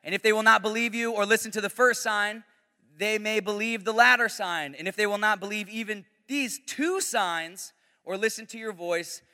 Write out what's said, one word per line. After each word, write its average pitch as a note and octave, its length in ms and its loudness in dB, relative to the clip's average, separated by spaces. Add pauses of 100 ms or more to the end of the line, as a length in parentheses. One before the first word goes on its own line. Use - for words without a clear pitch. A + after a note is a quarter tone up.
"And D#3+ 100 -6
if G3 100 -2
they A3 100 6
will G#3+ 100 2
not A3 180 8
believe A3 320 0
you A#3 200 -2
or G#3 120 2
listen A3 280 -2
to G#3+ 80 -2
the G3+ 100 -2
first A#3+ 320 4
sign, G#3+ 400 0 (540)
they G#3 200 0
may G#3+ 220 0
believe G#3 460 -2
the A3 80 0
latter A#3+ 360 4
sign. E3+ 460 -4
And D#3+ 140 -6
if F#3+ 80 -6
they G#3+ 100 2
will G#3 120 0
not G#3 200 2
believe G3+ 300 -6
even G#3+ 360 -8 (220)
these C4 400 -4
two F4 340 -2
signs F3+ 720 -4 (300)
or - 140 -6
listen A3 320 -2
to A#3 100 -14
your A3 140 -6
voice, E3+ 500 -4 (120)